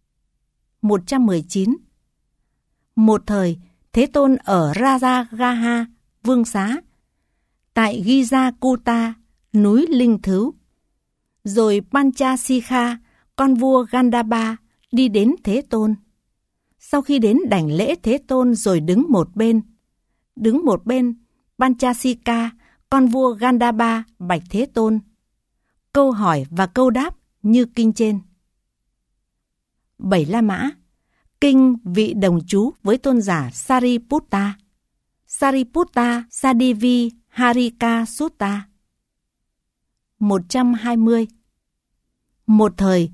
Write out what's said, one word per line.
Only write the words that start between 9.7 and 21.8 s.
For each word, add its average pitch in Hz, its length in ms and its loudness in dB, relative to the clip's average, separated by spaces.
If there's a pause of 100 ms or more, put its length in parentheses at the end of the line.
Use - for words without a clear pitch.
Linh 247 360 2
Thứu. 196 320 -2 (880)
Rồi 208 360 0 (100)
Panchasikha, 254 1080 -2 (380)
con 269 180 2
vua 247 360 2
Gandhaba, 226 680 0 (360)
đi 247 160 2
đến 208 260 2 (100)
Thế 220 260 -2
Tôn. 214 240 0 (840)
Sau - 240 -4
khi 277 160 0
đến 220 200 2 (100)
đảnh 165 240 -2
lễ 214 300 -2
Thế 247 160 -2
Tôn 254 360 0
rồi 190 260 0
đứng 180 280 0
một 190 280 0
bên. 226 240 0 (760)
Đứng 226 280 0
một 180 220 -2
bên, 247 280 -2 (440)
Panchasika, 240 920 -2 (400)